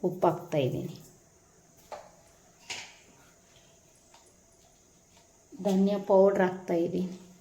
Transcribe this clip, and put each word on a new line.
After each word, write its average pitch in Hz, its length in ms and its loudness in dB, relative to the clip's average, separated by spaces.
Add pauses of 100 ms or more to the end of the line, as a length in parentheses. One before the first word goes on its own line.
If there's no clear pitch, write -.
ಉಪ್ಪು 175 220 0
ಹಾಕ್ತಾಯಿದ್ದೀನಿ. - 640 -4 (4000)
ಧನಿಯಾ 196 320 2 (100)
ಪೌಡ್ರ್ 196 360 6
ಹಾಕ್ತಾಯಿದ್ದೀನಿ. 180 680 -4 (280)